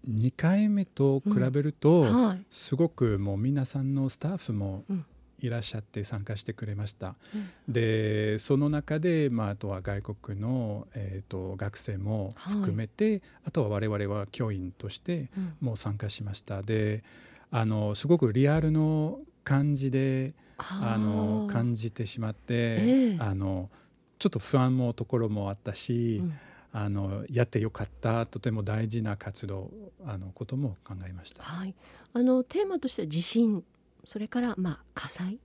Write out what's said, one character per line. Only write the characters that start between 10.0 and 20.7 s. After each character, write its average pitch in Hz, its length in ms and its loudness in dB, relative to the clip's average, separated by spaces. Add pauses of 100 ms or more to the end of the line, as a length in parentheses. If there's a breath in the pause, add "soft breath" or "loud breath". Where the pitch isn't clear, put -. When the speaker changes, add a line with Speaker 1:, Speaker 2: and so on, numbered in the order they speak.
Speaker 1:
国 104 360 -8
の、 110 540 -2
え 98 340 -8
ー - 40 -12
と、 92 240 -6
学 101 220 -6
生 101 200 -6
も 101 400 -2
含 196 340 -2
め 107 160 -2
て、 214 220 0
Speaker 2:
は 208 80 2
い。 - 40 -6 (240 soft breath)
Speaker 1:
あ - 60 -6
と 147 120 2
は 104 60 2
我 104 180 2
々 104 180 0
は 101 220 -2
教 117 240 -2
員 92 200 -4
と - 160 -12
し - 120 -10
て 165 360 -4
Speaker 2:
う 190 40 -4
ん。 170 200 -6
Speaker 1:
も 120 180 -2
参 104 200 -4
加 104 140 -4
し - 120 -8
ま 101 120 -6
し - 60 -14
た。 98 200 -6
で、 107 420 0 (460 loud breath)
あ 113 160 0
の、 107 300 0
す - 100 -8
ご 165 140 6
く 117 140 4
リ 131 140 4
ア 156 140 4
ル 156 80 2
の 156 500 2 (240)
感 143 300 4
じ 135 160 0
で、 135 460 0 (240 soft breath)
Speaker 2:
あ - 40 -8
ー。 185 300 -2